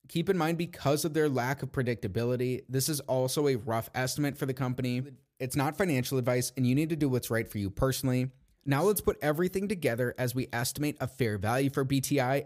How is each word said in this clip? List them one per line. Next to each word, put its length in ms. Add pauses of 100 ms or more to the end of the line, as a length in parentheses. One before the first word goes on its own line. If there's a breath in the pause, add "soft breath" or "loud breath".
Keep 200
in 80
mind, 220
because 460
of 100
their 140
lack 340
of 80
predictability, 960
this 200
is 120
also 460
a 80
rough 400
estimate 420
for 80
the 80
company. 520 (340)
It's 160
not 220
financial 420
advice, 380
and 100
you 80
need 140
to 80
do 120
what's 220
right 180
for 100
you 120
personally. 640 (320)
Now 180
let's 180
put 220
everything 460
together 500
as 160
we 180
estimate 480
a 60
fair 320
value 320
for 140
B 160
T 200
I 260